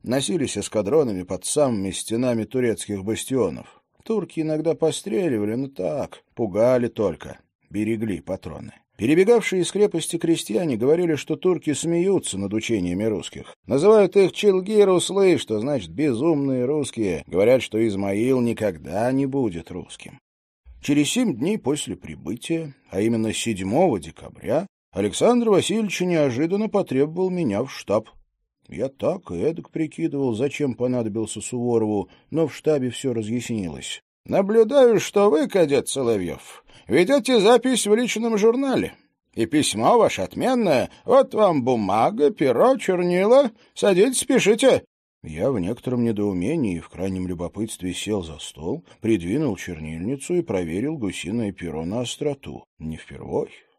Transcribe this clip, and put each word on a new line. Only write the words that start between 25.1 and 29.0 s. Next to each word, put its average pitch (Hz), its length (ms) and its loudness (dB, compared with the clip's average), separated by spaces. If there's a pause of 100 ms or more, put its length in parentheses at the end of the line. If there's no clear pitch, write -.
Васильевич 196 540 2
неожиданно 165 680 0
потребовал 170 600 0
меня 131 340 -2
в 135 80 -10
штаб. - 380 -2 (580)
Я 113 220 -6
так 165 400 -6